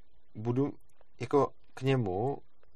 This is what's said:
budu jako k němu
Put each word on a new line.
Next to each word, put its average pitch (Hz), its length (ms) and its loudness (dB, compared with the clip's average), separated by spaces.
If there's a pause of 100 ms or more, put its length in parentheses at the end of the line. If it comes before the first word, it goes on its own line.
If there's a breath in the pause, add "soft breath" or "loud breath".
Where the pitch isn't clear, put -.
(360)
budu 120 380 2 (460)
jako 131 280 6 (260)
k - 80 -10
němu 127 560 2 (380)